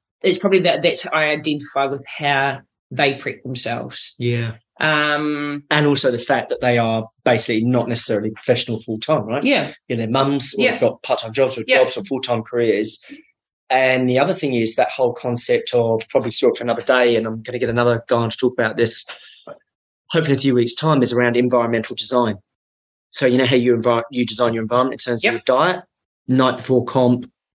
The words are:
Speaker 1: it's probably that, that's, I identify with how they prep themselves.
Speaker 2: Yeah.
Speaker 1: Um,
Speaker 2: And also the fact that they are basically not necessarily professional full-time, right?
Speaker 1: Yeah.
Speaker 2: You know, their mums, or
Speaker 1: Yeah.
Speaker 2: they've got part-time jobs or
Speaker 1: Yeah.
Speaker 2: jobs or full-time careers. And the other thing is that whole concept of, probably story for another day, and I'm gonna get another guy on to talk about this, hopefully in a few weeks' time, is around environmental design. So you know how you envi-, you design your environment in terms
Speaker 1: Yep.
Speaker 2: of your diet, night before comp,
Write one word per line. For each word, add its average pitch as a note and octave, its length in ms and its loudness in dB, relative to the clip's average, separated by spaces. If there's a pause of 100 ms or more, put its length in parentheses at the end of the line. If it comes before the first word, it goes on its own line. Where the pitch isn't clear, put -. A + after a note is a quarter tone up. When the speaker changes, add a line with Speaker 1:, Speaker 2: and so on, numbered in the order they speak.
(220)
Speaker 1:
it's - 160 2
probably F#3+ 220 2
that, E3 220 0
that's, - 240 0
I D#3 240 0
identify D3 560 -2
with C3+ 200 -6
how C#3 540 -2 (300)
they C#3 240 0
prep - 300 -10
themselves. B2 760 -8
Speaker 2:
Yeah. A#2+ 340 -2 (260)
Speaker 1:
Um, D3 920 -2
Speaker 2:
And D3+ 160 2
also C#3 240 2
the A#2+ 80 0
fact A#2+ 320 -2
that - 100 -6
they B2 160 2
are A2+ 300 0 (180)
basically A#2 400 2
not A#2+ 240 0
necessarily A2 420 0
professional A#2 520 -2
full-time, A2+ 420 -2
right? A2+ 200 -4
Speaker 1:
Yeah. A#3+ 280 0 (160)
Speaker 2:
You A#2+ 80 -4
know, A2+ 60 -2
their A2 80 -4
mums, C3+ 480 0
or G#3 60 2
Speaker 1:
Yeah. A#3+ 80 2
Speaker 2:
they've - 80 -8
got - 220 0
part-time A2+ 300 -4
jobs B2+ 240 0
or A2+ 100 -6
Speaker 1:
Yeah. C3 120 4
Speaker 2:
jobs B2+ 180 2
or G#2 80 -8
full-time B2 380 -4
careers. A2 600 0 (680)
And B2+ 400 2
the B2+ 80 2
other D#3+ 160 2
thing C#3 200 -4
is A2+ 220 0
that B2+ 140 2
whole B2 240 0
concept A#2+ 580 -2
of, A2+ 380 2
probably A#2 220 0
story A#2+ 240 4
for - 80 -8
another A#2 180 -2
day, B2 340 4
and A2 100 0
I'm A2+ 160 -8
gonna - 180 -8
get A#2+ 100 -2
another A#2+ 380 2
guy B2 100 2
on A#2 120 0
to - 60 -10
talk B2 160 0
about A2 240 -2
this, A2+ 300 0 (1040)
hopefully D#3+ 240 2
in C3 40 2
a - 40 -8
few C3+ 120 2
weeks' A#2+ 200 2
time, D3+ 280 2
is A2+ 100 2
around A#2+ 240 2
environmental A#2 600 0
design. A#2 400 0 (760)
So - 160 0
you B2+ 120 4
know C3 80 2
how B2+ 100 2
you B2 200 4
envi-, A#2 340 2
you B2 160 -2
design A#2 280 0
your A2+ 80 -4
environment B2 320 0 (120)
in B2 60 -2
terms A#2 120 -2
Speaker 1:
Yep. C3 60 2
Speaker 2:
of A#2+ 40 -2
your A#2 100 -8
diet, D3 380 2 (460)
night C3 300 2
before B2 260 0
comp, B2 460 0 (240)